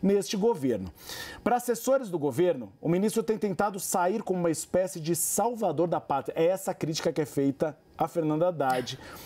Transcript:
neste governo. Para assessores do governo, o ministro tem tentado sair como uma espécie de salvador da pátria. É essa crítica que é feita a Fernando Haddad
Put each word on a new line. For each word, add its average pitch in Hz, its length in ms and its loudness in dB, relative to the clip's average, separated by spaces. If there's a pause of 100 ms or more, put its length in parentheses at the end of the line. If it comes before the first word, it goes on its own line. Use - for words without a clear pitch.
neste 196 320 2
governo. 156 560 0 (520)
Para 233 140 2
assessores 247 520 0
do 175 100 -2
governo, 139 640 0
o - 80 -4
ministro 190 340 2
tem 220 140 0
tentado 202 420 -2
sair 190 440 0
como 185 180 -2
uma 170 100 2
espécie 180 480 -2
de 165 160 -2
salvador 202 720 0
da 165 140 0
pátria. 139 360 -4
É 165 100 6
essa 185 260 2
crítica 160 400 -2
que 160 80 -2
é 151 60 2
feita 139 500 0 (220)
a 160 100 0
Fernando 156 360 2
Haddad 131 540 0 (280)